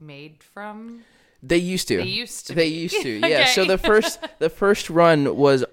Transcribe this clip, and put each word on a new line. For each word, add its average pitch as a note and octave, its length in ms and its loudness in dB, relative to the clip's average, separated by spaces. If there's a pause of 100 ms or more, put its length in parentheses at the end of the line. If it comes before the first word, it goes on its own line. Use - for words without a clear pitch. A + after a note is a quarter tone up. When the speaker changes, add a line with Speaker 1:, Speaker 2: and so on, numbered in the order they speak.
Speaker 1:
made D3+ 420 -20
from A3 640 -18 (360)
Speaker 2:
They C#3 160 0
used F3+ 300 -2
to. A2+ 80 0
Speaker 1:
They F2 80 -2
used G#3+ 440 -8
to - 60 -12
Speaker 2:
They D#3+ 160 2
Speaker 1:
be. D#3+ 60 -6
Speaker 2:
used F3 260 -4
to, C3+ 80 -6
Speaker 1:
<laughs> G#2+ 200 -2
Speaker 2:
yeah. D4 160 2
So B3 160 2
Speaker 1:
Okay. F#3+ 80 2
Speaker 2:
the F#3+ 80 2
first, A3 420 0 (200)
the D#3+ 100 0
first G3+ 400 -2
run D#3+ 480 4
was C3+ 360 4